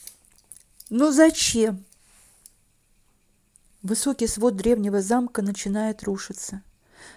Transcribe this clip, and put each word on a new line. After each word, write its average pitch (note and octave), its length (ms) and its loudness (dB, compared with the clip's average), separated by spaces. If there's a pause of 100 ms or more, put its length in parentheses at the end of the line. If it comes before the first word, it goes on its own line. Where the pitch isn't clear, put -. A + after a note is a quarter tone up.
(880)
Ну C#4 240 2
зачем? A#3 720 4 (2000)
Высокий A3+ 440 -2
свод A3 300 0
древнего G3+ 460 0
замка A#3+ 400 -2
начинает G#3 600 -4
рушиться. G3 600 -8 (540)